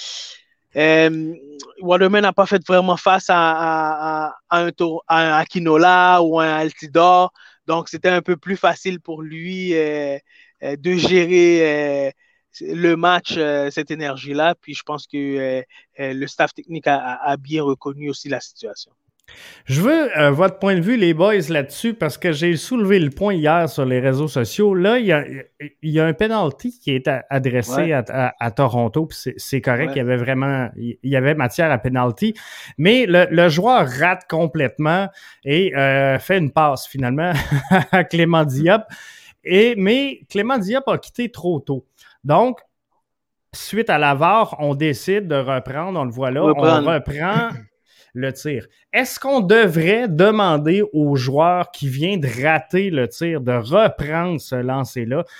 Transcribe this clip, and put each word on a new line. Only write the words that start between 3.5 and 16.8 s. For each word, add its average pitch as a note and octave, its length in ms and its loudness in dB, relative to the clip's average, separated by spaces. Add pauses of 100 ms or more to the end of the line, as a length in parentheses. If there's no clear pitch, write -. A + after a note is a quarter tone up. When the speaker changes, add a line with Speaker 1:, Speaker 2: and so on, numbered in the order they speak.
Speaker 1:
à, C3+ 80 -10 (160)
à F3 120 2
un E3+ 100 -2
tour, E3 360 -4
à E3 120 4
un D#3+ 180 2
Akinola F3+ 840 4
ou E3 160 0
à D#3+ 60 2
un D#3 140 0
Altidore. E3 760 2 (340)
Donc, E3 220 -2
c'était E3 200 -4
un F3+ 140 2
peu F3+ 140 -2
plus F#3 200 -6
facile F3+ 440 -2
pour D#3+ 220 -12
lui, F3 520 -6
euh, D3 440 -2 (440)
euh, C#3+ 140 -6
de D#3 160 -2
gérer, E3 1120 2
euh, C3+ 40 -4 (500)
le E3 340 0
match, F3 440 0
euh, D3 320 -2
cette D3+ 200 -6
énergie-là. D3 720 -4
Puis, D3 140 -14
je - 80 -14
pense D3 240 -10
que, - 100 -10
euh, C3+ 460 -4 (380)
euh, C3+ 120 -6
le C3+ 140 -6
staff - 260 -2
technique D#3+ 340 -10